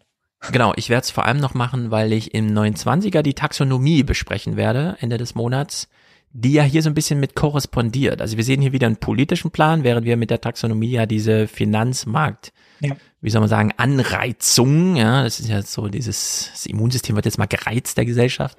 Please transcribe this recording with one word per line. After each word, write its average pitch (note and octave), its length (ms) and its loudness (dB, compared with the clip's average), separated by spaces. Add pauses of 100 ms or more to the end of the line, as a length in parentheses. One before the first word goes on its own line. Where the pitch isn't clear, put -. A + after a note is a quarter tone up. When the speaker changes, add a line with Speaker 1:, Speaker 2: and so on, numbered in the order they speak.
(520)
Speaker 1:
Genau, A#2+ 240 4
ich - 120 -6
werd's A#2+ 220 0
vor - 140 -2
allem - 160 0
noch C3+ 140 -2
machen, B2 360 -4
weil A2 220 0
ich A2 200 -2
im A2 140 0
Neunundzwanziger A#2 800 0
die C#3 100 0
Taxonomie C#3 680 2
besprechen - 520 -4
werde, B2 440 0
Ende A#2 180 -4
des A#2+ 160 -8
Monats, A#2+ 540 -4 (420)
die B2+ 220 0
ja D3+ 100 6
hier D3 180 4
so D#3 80 2
ein D3+ 60 0
bisschen D3+ 240 0
mit C#3 160 0
korrespondiert. C3 880 0
Also G#2+ 140 -6
wir A2+ 80 0
sehen C3+ 160 2
hier C3+ 100 2
wieder C3 160 2
einen A2+ 120 0
politischen C#3+ 520 0
Plan, D#3 320 2
während A#2+ 240 2
wir A#2 100 2
mit A2+ 140 0
der A#2 100 0
Taxonomie A2+ 520 -2
ja A2+ 140 0
diese A2 420 2
Finanzmarkt, A2 1040 -2 (260)
Speaker 2:
Ja. C#3+ 160 -4 (260)
Speaker 1:
wie A2 100 -4
soll A2 100 4
man G#2+ 100 4
sagen, G#2+ 280 2
Anreizung, C3 1160 2
ja, B2 300 4
das A#2 160 -4
ist A2+ 80 -6
ja G#2 140 -2
so G#2 260 -8
dieses, - 640 -6
das - 140 -12
Immunsystem A#2 500 -2
wird G#2 80 0
jetzt - 140 -2
mal G#2 80 0
gereizt - 500 -4
der B2 80 2
Gesellschaft, A#2+ 540 0